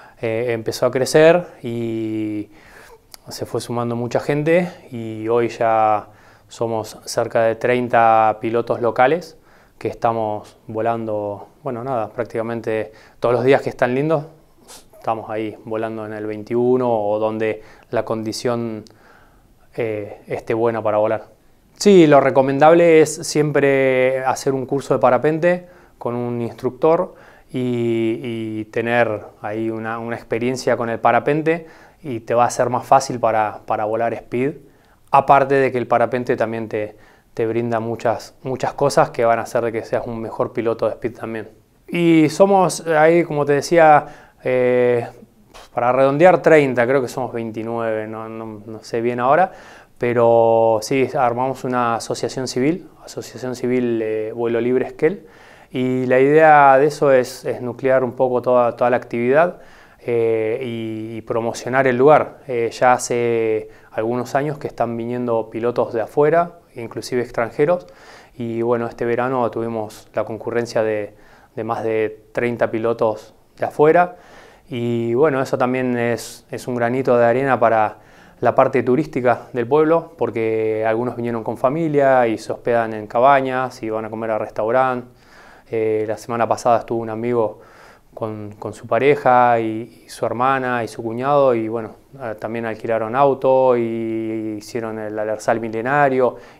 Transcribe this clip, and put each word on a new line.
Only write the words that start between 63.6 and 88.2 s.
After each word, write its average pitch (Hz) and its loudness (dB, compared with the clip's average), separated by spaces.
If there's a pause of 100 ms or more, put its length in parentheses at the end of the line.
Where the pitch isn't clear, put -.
algunos 120 -4
años 147 -2
que 151 -10
están 117 -4
viniendo 117 -4
pilotos 120 -4
de 113 -2
afuera, 151 0 (160)
inclusive 117 -6
extranjeros, 147 -2 (480)
y 113 -6
bueno, 117 0
este - -6
verano 120 -2
tuvimos 113 -8
la 107 -4
concurrencia 117 -4
de, 107 -4 (400)
de 113 -8
más 113 -4
de 110 -4
treinta 117 -2
pilotos 113 -2 (240)
de - -4
afuera, 160 2 (520)
y 117 -2
bueno, 135 2
eso 131 -4
también 127 -2
es, 117 -4
es - -12
un 127 -4
granito 123 0
de 120 4
arena 127 2
para 110 2 (420)
la 120 2
parte 127 4
turística 123 0
del 120 -4
pueblo, 156 2
porque 110 -2
algunos 117 -2
vinieron 117 -6
con 113 -6
familia 139 2
y 110 -2
se - -10
hospedan 117 -2
en 107 -8
cabañas 131 0
y 110 -6
van 110 -6
a 110 -10
comer 113 -6
a 107 -2
restaurante. 123 -2 (600)
Eh, 110 -2
la 107 -6
semana 117 -2
pasada 110 2
estuvo 117 -6
un 113 -8
amigo 113 -2 (540)
con, 107 -10